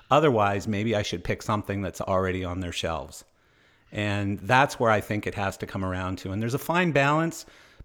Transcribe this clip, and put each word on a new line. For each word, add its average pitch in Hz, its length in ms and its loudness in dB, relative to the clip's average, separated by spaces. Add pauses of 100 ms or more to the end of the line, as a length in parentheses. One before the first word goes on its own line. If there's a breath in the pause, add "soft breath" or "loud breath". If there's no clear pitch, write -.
(100)
Otherwise, 110 580 4
maybe 107 260 0
I 104 80 0
should 87 220 -6
pick - 180 -4
something 101 400 -2
that's 90 180 -6
already 92 440 0
on 87 160 -4
their 87 120 -6
shelves. 78 520 -6 (640 soft breath)
And 101 500 -2
that's 123 380 4
where 117 120 4
I 104 100 4
think 104 260 -4
it 90 80 -4
has 98 240 -2
to 95 80 -8
come 95 180 -6
around 92 340 -4
to. 95 140 -8
And 101 80 -4
there's 117 140 -2
a 143 40 -4
fine 170 340 0
balance 147 540 2 (380 loud breath)